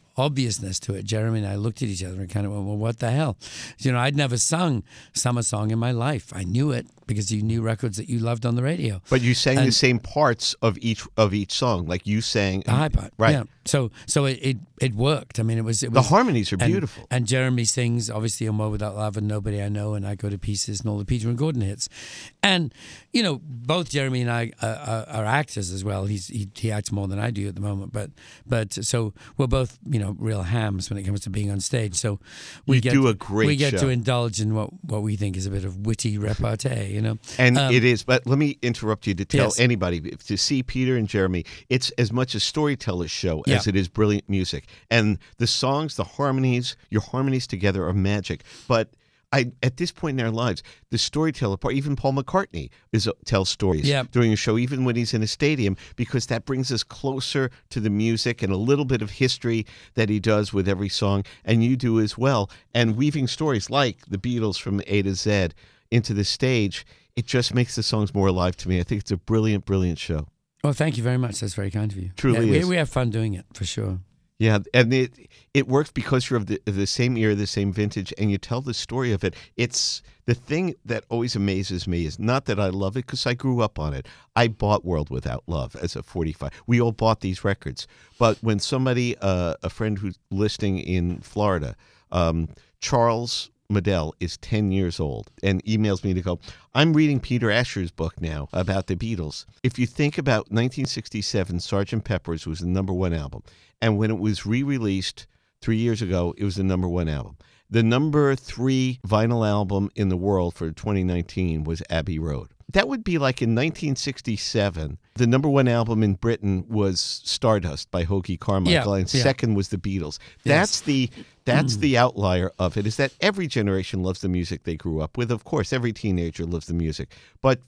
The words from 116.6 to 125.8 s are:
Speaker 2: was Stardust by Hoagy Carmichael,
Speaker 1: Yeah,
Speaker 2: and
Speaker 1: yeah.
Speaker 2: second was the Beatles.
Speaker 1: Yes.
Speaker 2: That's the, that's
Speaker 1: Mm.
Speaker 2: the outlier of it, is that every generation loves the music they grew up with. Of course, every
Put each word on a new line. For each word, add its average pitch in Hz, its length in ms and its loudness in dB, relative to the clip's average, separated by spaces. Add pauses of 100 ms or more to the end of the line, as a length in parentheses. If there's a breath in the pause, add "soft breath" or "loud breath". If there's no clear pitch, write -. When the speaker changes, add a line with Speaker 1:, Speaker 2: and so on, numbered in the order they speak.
Speaker 2:
was 101 320 0 (240)
Stardust 92 640 0
by 87 140 0
Hoagy 90 340 -2
Carmichael, 104 580 2
Speaker 1:
Yeah, 95 40 2
Speaker 2:
and 92 140 -2
Speaker 1:
yeah. 131 80 4
Speaker 2:
second 120 320 2
was 98 140 0
the 104 80 -6
Beatles. 90 420 -4 (260 loud breath)
Speaker 1:
Yes. 165 260 4
Speaker 2:
That's - 120 -2
the, 135 280 2 (340 loud breath)
that's 131 320 4
Speaker 1:
Mm. 104 40 -4
Speaker 2:
the 104 180 4
outlier 95 600 2
of 90 200 0
it, 101 80 0
is 110 100 -2
that 135 240 0
every 196 260 2
generation 98 560 0
loves 90 180 -2
the 98 80 -2
music 87 360 -2
they 82 120 -4
grew 78 260 -4
up - 160 -6
with. 120 120 0
Of 113 140 -2
course, 131 300 -2
every 120 180 0